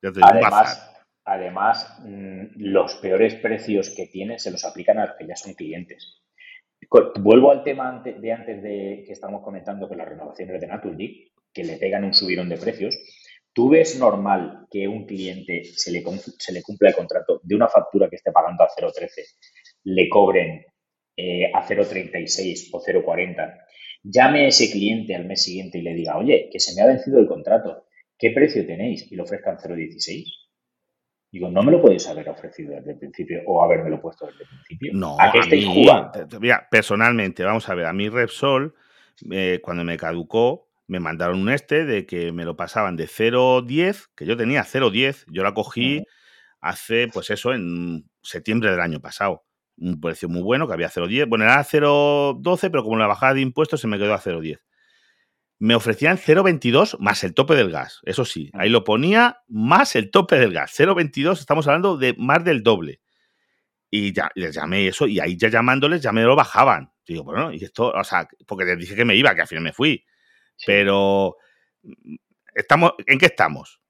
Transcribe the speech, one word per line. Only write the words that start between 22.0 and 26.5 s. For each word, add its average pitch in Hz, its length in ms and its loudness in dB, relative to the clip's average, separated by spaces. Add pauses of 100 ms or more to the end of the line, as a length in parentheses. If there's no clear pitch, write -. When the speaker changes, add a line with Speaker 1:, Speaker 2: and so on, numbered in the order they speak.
Speaker 2:
y 80 80 -8
seis 92 460 -8
o 87 120 -8
cero 92 200 0
cuarenta? 85 480 -6 (500)
Llame 135 440 4
a - 20 4
ese 120 220 2
cliente 107 440 -4
al 87 120 -10
mes 92 180 -4
siguiente 92 320 -10
y 87 60 -8
le 85 100 -8
diga, 82 240 -6
"Oye, 120 340 2